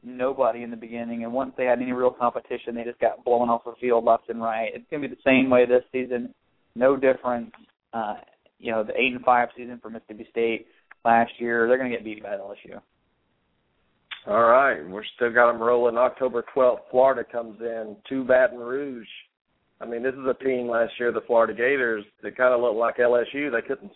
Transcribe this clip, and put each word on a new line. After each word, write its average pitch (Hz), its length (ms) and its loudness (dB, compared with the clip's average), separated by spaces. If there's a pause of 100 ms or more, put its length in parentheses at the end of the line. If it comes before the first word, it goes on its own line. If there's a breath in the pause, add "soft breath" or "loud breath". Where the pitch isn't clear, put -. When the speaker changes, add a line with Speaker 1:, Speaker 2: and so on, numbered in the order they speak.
Speaker 1:
nobody 127 640 -2
in 117 80 -10
the 117 40 -12
beginning, 117 460 -10
and 117 100 -8
once 131 240 -4
they 131 100 -2
had 123 140 2
any 123 120 -4
real 123 180 2
competition, 120 640 -6
they 120 80 -8
just 120 160 -12
got - 260 -2
blown 120 240 2
off 117 160 0
the 117 160 -12
field 117 240 2
left 117 240 2
and 117 140 -8
right. 113 320 -4
It's 120 160 -14
gonna 151 160 -6
be - 80 -10
the - 100 -20
same 131 240 4
way 123 180 6
this 123 260 4
season, 127 420 -6 (400)
no 135 220 2
difference. 123 560 0 (400)
Uh, 110 220 -6 (440)
you 120 140 -8
know, 110 100 -2
the 107 120 -8
eight 127 200 0
and 123 100 -10
five 120 320 2
season 120 240 -14
for 110 80 -16
Mississippi 110 440 -16
State 117 340 -2 (380 soft breath)
last 117 340 4
year, 117 300 0
they're 127 100 4
gonna 127 120 -4
get 117 120 -6
beat 107 220 -14
by 101 100 -8
L 98 160 -10
S 104 140 -16
U. 95 160 -18 (1500)
Speaker 2:
All 214 160 2
right, 135 420 4
we're 98 200 -10 (100)
still 120 180 -2
got 120 160 6
'em 113 140 0
rolling. 120 340 2
October 123 560 0
twelfth, 123 380 2
Florida 127 320 4
comes 113 380 -10
in 113 360 -8 (120)
to 135 160 -4
Baton 127 340 4
Rouge. 123 480 -8 (720)
I 113 60 -14
mean, 117 160 -8
this 131 120 -2
is 135 120 -8
a 123 160 2
team 127 240 0
last 117 320 -2
year, 120 140 0
the 110 80 -2
Florida 113 340 2
Gators, 117 500 0 (200)
that 101 120 -12
kinda 127 200 4
looked 120 180 0
like 117 240 -2
L 123 160 4
S 120 180 0
U. 143 160 -4
They 117 140 -2
couldn't - 340 -10